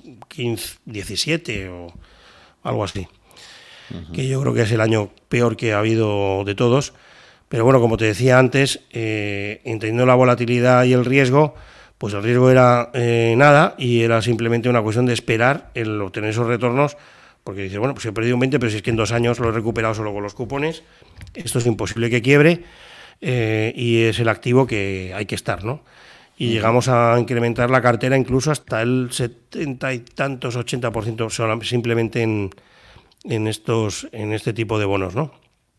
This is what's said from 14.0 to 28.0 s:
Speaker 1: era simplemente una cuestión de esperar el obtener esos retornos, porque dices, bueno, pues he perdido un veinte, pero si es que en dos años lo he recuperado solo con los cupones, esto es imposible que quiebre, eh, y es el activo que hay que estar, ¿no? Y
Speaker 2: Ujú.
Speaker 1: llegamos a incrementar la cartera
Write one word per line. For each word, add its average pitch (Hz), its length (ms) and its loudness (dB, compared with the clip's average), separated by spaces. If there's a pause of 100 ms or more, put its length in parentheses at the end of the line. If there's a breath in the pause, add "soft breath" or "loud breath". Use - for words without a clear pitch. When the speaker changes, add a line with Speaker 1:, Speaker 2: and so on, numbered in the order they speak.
Speaker 1:
era 113 220 2
simplemente 117 440 0
una 123 140 2
cuestión 110 240 0
de 123 80 0
esperar 120 640 -2
el 107 260 -4
obtener 104 300 -6
esos 117 160 -2
retornos, 123 500 0 (460 loud breath)
porque 98 180 -10
dices, 98 160 -8
bueno, 127 160 -2
pues 120 140 -12
he 110 40 -4
perdido 113 240 -2
un 123 40 0
veinte, 131 180 0
pero 120 140 -2
si 107 60 -4
es 101 40 -10
que - 80 -6
en 117 60 0
dos 113 160 0
años 120 280 0
lo 117 100 0
he - 20 0
recuperado 110 420 -2
solo 107 180 -6
con 101 120 -8
los 101 100 -10
cupones, 139 480 -6 (540 soft breath)
esto - 240 -6
es 117 80 0
imposible 113 420 -2
que 117 140 0
quiebre, 147 400 4 (580 loud breath)
eh, 113 540 -2
y 117 260 2
es 113 180 2
el 117 80 0
activo 123 380 2
que 98 500 -6
hay 104 120 -8
que - 80 -8
estar, 95 280 -6
¿no? 123 200 -8 (540 loud breath)
Y 120 100 -4
Speaker 2:
Ujú. 117 80 0
Speaker 1:
llegamos 113 340 2
a 120 300 4
incrementar 120 500 0
la 131 120 4
cartera 120 360 2